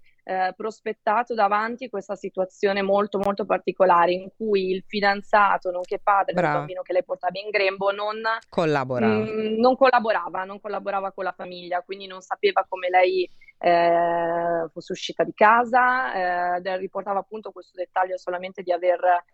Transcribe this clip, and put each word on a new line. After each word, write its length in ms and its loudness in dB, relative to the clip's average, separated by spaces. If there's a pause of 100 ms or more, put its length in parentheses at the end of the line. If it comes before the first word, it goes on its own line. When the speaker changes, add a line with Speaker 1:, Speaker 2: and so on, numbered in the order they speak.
(240)
Speaker 1:
eh, 320 -2
prospettato 800 -4
davanti 560 0
questa 260 -8
situazione 680 -2
molto, 360 2
molto 280 -2
particolare 680 4
in 220 -6
cui 340 0
il 160 -4
fidanzato, 840 0
nonché 280 -6
padre 380 0
del 60 4
Speaker 2:
Brava. 80 2
Speaker 1:
bambino 320 -4
che 100 -6
lei 100 2
portava 360 -6
in 100 -10
grembo, 420 0
non 260 -4 (320)
Speaker 2:
Collaborava. 800 0
Speaker 1:
mm, 300 -2
non 160 4
collaborava, 680 0
non 160 -14
collaborava 520 -6
con 120 -10
la 80 -4
famiglia, 500 -8
quindi 260 -12
non 140 -16
sapeva 460 0
come 220 -4
lei, 400 4 (300)
eh, 1120 2
fosse 200 -12
uscita 320 -4
di 100 -4
casa, 1200 2
eh, 40 -8
del-, 180 -4
riportava 400 -6
appunto 320 -10
questo 260 -20
dettaglio 400 -2
solamente 460 -8
di 80 -2
aver 280 2 (340)